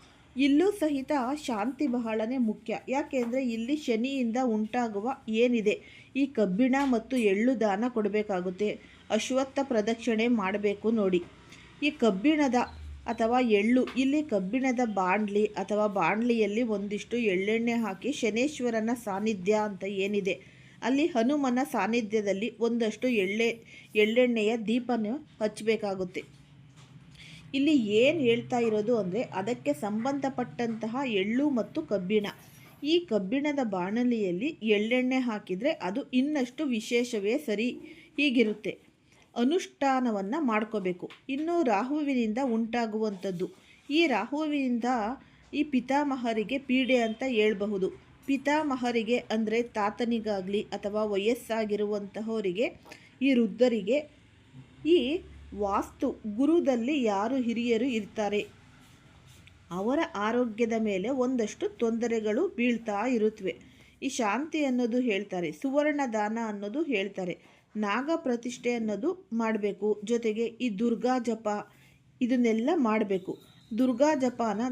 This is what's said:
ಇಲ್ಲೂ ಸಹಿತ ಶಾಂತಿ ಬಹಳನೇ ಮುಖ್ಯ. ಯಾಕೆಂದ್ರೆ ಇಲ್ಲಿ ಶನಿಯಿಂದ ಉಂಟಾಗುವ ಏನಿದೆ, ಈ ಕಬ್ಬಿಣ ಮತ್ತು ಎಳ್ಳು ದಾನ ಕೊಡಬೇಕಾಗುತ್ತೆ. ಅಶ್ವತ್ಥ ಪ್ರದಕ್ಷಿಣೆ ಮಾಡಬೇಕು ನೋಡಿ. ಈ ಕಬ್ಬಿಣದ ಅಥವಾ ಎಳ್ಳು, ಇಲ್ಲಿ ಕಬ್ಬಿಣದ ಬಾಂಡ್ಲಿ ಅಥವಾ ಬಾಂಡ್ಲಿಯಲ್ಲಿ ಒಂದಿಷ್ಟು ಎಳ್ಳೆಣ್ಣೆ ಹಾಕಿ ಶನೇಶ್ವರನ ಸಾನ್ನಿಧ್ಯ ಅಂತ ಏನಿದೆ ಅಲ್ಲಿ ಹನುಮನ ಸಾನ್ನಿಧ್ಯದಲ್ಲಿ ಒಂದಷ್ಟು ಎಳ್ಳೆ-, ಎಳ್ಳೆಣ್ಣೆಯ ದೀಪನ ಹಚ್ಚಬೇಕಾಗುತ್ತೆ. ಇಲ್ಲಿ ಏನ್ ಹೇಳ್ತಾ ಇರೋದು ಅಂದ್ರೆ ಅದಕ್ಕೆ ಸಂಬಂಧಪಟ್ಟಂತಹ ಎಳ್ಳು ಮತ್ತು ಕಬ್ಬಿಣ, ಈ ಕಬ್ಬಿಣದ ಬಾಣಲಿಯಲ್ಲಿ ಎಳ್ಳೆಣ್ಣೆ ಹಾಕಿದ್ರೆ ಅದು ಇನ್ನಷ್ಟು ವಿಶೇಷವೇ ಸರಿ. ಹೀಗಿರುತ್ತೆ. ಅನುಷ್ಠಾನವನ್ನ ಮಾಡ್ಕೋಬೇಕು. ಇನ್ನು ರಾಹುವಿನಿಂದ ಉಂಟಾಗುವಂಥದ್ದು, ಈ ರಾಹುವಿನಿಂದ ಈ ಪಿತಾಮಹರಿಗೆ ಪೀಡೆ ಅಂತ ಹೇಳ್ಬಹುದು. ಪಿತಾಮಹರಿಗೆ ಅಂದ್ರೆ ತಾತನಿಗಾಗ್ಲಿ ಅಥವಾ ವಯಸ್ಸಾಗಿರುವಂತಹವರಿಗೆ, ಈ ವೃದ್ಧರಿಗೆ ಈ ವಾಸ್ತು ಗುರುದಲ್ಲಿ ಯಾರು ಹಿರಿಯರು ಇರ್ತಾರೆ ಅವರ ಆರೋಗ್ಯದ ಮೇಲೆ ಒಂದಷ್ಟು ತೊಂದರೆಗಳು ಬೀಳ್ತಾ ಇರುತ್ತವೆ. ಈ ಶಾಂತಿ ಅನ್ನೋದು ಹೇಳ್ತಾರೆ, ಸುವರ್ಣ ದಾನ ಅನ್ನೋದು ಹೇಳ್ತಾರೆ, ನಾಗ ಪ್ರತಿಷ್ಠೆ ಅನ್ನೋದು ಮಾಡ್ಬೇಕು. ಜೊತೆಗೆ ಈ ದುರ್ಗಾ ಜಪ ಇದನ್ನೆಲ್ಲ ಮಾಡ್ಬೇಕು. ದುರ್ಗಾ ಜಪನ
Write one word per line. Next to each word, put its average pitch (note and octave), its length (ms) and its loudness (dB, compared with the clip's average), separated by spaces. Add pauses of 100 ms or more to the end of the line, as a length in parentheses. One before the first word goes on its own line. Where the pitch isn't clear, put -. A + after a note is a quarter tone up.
(360)
ಇಲ್ಲೂ C#4+ 360 4
ಸಹಿತ D4+ 400 -2 (280)
ಶಾಂತಿ B3+ 480 -2
ಬಹಳನೇ A3+ 500 -2
ಮುಖ್ಯ. G#3+ 420 -2 (100)
ಯಾಕೆಂದ್ರೆ B3+ 580 -2
ಇಲ್ಲಿ A#3 300 -2
ಶನಿಯಿಂದ B3 680 0
ಉಂಟಾಗುವ A3 600 -2 (280)
ಏನಿದೆ, A3+ 400 4 (400)
ಈ C4+ 140 2
ಕಬ್ಬಿಣ A3 460 2 (100)
ಮತ್ತು B3 300 0 (100)
ಎಳ್ಳು G#3 340 4
ದಾನ G#3 300 2
ಕೊಡಬೇಕಾಗುತ್ತೆ. G#3 800 -2 (400)
ಅಶ್ವತ್ಥ C4 540 0
ಪ್ರದಕ್ಷಿಣೆ A3+ 680 0
ಮಾಡಬೇಕು G3+ 580 0
ನೋಡಿ. F#3+ 300 4 (600)
ಈ D4 120 2
ಕಬ್ಬಿಣದ B3 600 4 (500)
ಅಥವಾ A3+ 320 2 (140)
ಎಳ್ಳು, A3+ 280 6 (160)
ಇಲ್ಲಿ C4+ 260 2
ಕಬ್ಬಿಣದ B3 600 0 (100)
ಬಾಂಡ್ಲಿ G3+ 520 2 (100)
ಅಥವಾ G#3 380 0
ಬಾಂಡ್ಲಿಯಲ್ಲಿ G#3+ 760 2
ಒಂದಿಷ್ಟು G#3 480 -4 (100)
ಎಳ್ಳೆಣ್ಣೆ G#3+ 500 0
ಹಾಕಿ G3+ 360 -4
ಶನೇಶ್ವರನ A#3 840 -2
ಸಾನ್ನಿಧ್ಯ G3+ 540 -2 (100)
ಅಂತ G3+ 200 -6 (140)
ಏನಿದೆ G3 400 0 (440)
ಅಲ್ಲಿ C#4 260 2
ಹನುಮನ B3+ 520 2 (120)
ಸಾನ್ನಿಧ್ಯದಲ್ಲಿ G#3+ 800 0 (100)
ಒಂದಷ್ಟು A#3 580 0
ಎಳ್ಳೆ-, A3 400 0 (380)
ಎಳ್ಳೆಣ್ಣೆಯ A3 580 4 (100)
ದೀಪನ A#3 560 -2 (180)
ಹಚ್ಚಬೇಕಾಗುತ್ತೆ. G#3 880 -4 (1300)
ಇಲ್ಲಿ C#4 200 2 (220)
ಏನ್ C#4 240 6
ಹೇಳ್ತಾ A#3+ 400 0
ಇರೋದು G#3+ 380 0
ಅಂದ್ರೆ G3 240 -2 (120)
ಅದಕ್ಕೆ A#3+ 400 -4
ಸಂಬಂಧಪಟ್ಟಂತಹ A#3+ 1300 -4 (120)
ಎಳ್ಳು G#3+ 340 0
ಮತ್ತು B3+ 320 -2
ಕಬ್ಬಿಣ, G3+ 460 0 (560)
ಈ D4+ 160 0
ಕಬ್ಬಿಣದ C#4 640 -2
ಬಾಣಲಿಯಲ್ಲಿ G#3 840 0 (200)
ಎಳ್ಳೆಣ್ಣೆ B3+ 500 2
ಹಾಕಿದ್ರೆ G#3+ 520 -2 (100)
ಅದು G3 200 -4 (120)
ಇನ್ನಷ್ಟು C4+ 520 0
ವಿಶೇಷವೇ A#3 720 0
ಸರಿ. A3+ 300 -2 (480)
ಹೀಗಿರುತ್ತೆ. A3+ 580 2 (600)
ಅನುಷ್ಠಾನವನ್ನ B3+ 1040 0
ಮಾಡ್ಕೋಬೇಕು. G#3+ 680 0 (220)
ಇನ್ನು D#4 340 -2
ರಾಹುವಿನಿಂದ B3 760 0 (140)
ಉಂಟಾಗುವಂಥದ್ದು, G#3+ 960 -2 (420)
ಈ D4+ 180 4
ರಾಹುವಿನಿಂದ B3+ 800 0 (640)
ಈ D4 100 2
ಪಿತಾಮಹರಿಗೆ B3+ 960 0
ಪೀಡೆ B3+ 420 2
ಅಂತ A3+ 280 -2
ಹೇಳ್ಬಹುದು. G#3+ 600 2 (360)
ಪಿತಾಮಹರಿಗೆ B3 920 0 (120)
ಅಂದ್ರೆ A3 300 0 (100)
ತಾತನಿಗಾಗ್ಲಿ G#3 920 -2 (100)
ಅಥವಾ G#3 320 -2
ವಯಸ್ಸಾಗಿರುವಂತಹವರಿಗೆ, G#3 1600 -2 (540)
ಈ C4+ 100 4
ವೃದ್ಧರಿಗೆ A#3 680 2 (880)
ಈ E4+ 100 8 (580)
ವಾಸ್ತು G3+ 520 -2 (260)
ಗುರುದಲ್ಲಿ C4 600 2 (100)
ಯಾರು G#3+ 360 0
ಹಿರಿಯರು A#3 500 0
ಇರ್ತಾರೆ G#3 500 -2 (1300)
ಅವರ G#3+ 280 0 (180)
ಆರೋಗ್ಯದ A3+ 640 0
ಮೇಲೆ G#3 380 0
ಒಂದಷ್ಟು B3 480 -2 (120)
ತೊಂದರೆಗಳು A3+ 720 0
ಬೀಳ್ತಾ A3+ 480 0 (100)
ಇರುತ್ತವೆ. A3 460 0 (480)
ಈ C4 80 -4
ಶಾಂತಿ C4 540 -2
ಅನ್ನೋದು B3 360 0
ಹೇಳ್ತಾರೆ, G3 520 0
ಸುವರ್ಣ C#4+ 500 0 (120)
ದಾನ G#3+ 320 -2
ಅನ್ನೋದು G#3 380 -4
ಹೇಳ್ತಾರೆ, G3 520 -2 (400)
ನಾಗ G#3+ 420 0
ಪ್ರತಿಷ್ಠೆ A#3+ 560 -4
ಅನ್ನೋದು A3 380 -2 (220)
ಮಾಡ್ಬೇಕು. G#3+ 540 -2 (160)
ಜೊತೆಗೆ A3+ 440 0 (140)
ಈ B3 80 0 (100)
ದುರ್ಗಾ A#3+ 400 0
ಜಪ A3+ 280 -4 (720)
ಇದನ್ನೆಲ್ಲ A#3+ 540 2
ಮಾಡ್ಬೇಕು. G#3+ 600 0 (360)
ದುರ್ಗಾ B3+ 440 2
ಜಪನ A#3+ 460 0 (100)